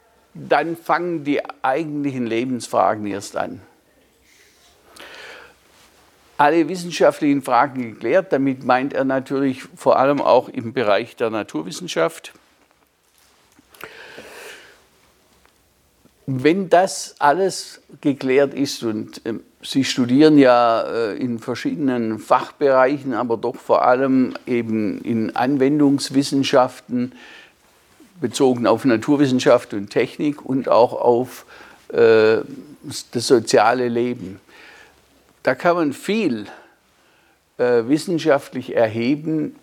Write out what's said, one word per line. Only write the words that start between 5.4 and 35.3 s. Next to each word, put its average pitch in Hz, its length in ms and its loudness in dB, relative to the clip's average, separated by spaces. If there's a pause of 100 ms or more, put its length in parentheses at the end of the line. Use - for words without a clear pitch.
Alle 151 300 2
wissenschaftlichen 160 760 0
Fragen 127 520 -2
geklärt, 165 400 -2
damit 135 320 -2
meint 127 280 0
er 135 120 -2
natürlich 135 580 -4 (120)
vor - 220 2
allem 139 240 2
auch 123 280 2
im 117 240 -10
Bereich 113 420 0
der 113 140 -2
Naturwissenschaft. 165 1040 -6 (4000)
Wenn 151 440 0
das - 500 2
alles 165 640 0 (200)
geklärt 135 520 0
ist 139 300 -6
und, 107 400 -8
ähm, 107 180 -8 (220)
sie 131 200 -2
studieren 139 540 4
ja, 120 440 6
äh, 92 360 -4
in 120 220 -6
verschiedenen 123 800 -4
Fachbereichen, 131 920 0
aber 117 240 -2
doch 117 180 -6
vor - 280 0
allem 127 520 2 (100)
eben 110 560 -4
in 110 340 -4
Anwendungswissenschaften, 135 1800 0 (1080)
bezogen 123 460 0
auf 113 180 2
Naturwissenschaft 127 880 2
und 101 160 -8
Technik 143 560 -4
und 135 240 -4
auch 117 240 4
auf, 123 520 0 (440)
äh, 110 480 4 (760)
das 117 160 -4
soziale 123 600 4
Leben. 117 500 -6 (1040)